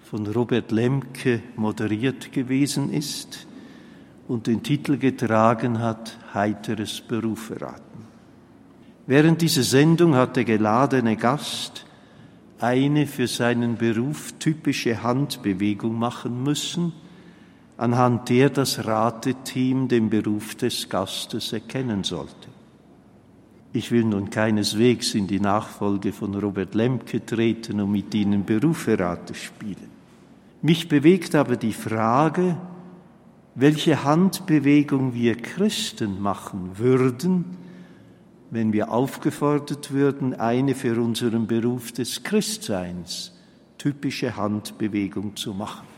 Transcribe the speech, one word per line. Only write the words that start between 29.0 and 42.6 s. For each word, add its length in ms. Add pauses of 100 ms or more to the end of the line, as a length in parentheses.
spielen. 580 (720)
Mich 260
bewegt 460
aber 220
die 180
Frage, 840 (960)
welche 480
Handbewegung 1080
wir 220
Christen 880
machen 560
würden, 800 (920)
wenn 220
wir 180
aufgefordert 1040
würden, 400
eine 420
für 280
unseren 440
Beruf 460
des 300
Christseins 1120 (440)